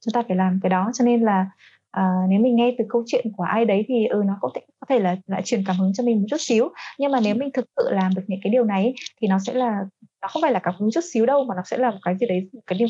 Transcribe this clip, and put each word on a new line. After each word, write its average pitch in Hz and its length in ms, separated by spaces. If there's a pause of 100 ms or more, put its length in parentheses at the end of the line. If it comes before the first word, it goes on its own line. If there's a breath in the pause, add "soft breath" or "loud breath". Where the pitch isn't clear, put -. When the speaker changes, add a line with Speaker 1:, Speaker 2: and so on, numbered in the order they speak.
Speaker 1:
chúng 220 80
ta 233 160
phải 185 80
làm 185 260
cái 190 80
đó. 185 240
Cho 247 100
nên 240 180
là, 196 240 (440 soft breath)
ờ, 196 120 (260)
nếu 196 120
mình 240 160
nghe 240 220
từ 226 100
câu 233 180
chuyện 240 200 (100)
của 180 80
ai 226 200
đấy 208 240
thì, 233 180
ừ, 208 200
nó 196 140
cũng - 140
thể, - 60 (200)
có - 80
thể 254 100
là, 185 180 (100)
là 196 180
truyền 196 220
cảm 185 100
hứng 190 180
cho 240 100
mình 226 160
một 208 100
chút 294 100
xíu. 240 280 (300 loud breath)
Nhưng 277 140
mà 262 120
nếu 208 100
Speaker 2:
Ừ. 233 40
Speaker 1:
mình 277 140
thực 247 140 (100)
sự - 140
làm 185 240
được 190 120
những 190 160
cái 214 100
điều 247 120
này 196 180
ấy, 254 120 (260 loud breath)
thì 214 80
nó 190 100
sẽ 196 160
là, 247 180 (500)
nó 285 60
không 320 140
phải 294 100
là 190 60
cảm 180 200
hứng 208 140
chút 339 80 (120)
xíu 226 140
đâu, 277 180
mà 220 120
nó 180 80
sẽ - 140
là 247 120
một 196 120
cái 185 180
gì 240 60
đấy, 190 260
một 226 140
cái 185 120
niềm 233 120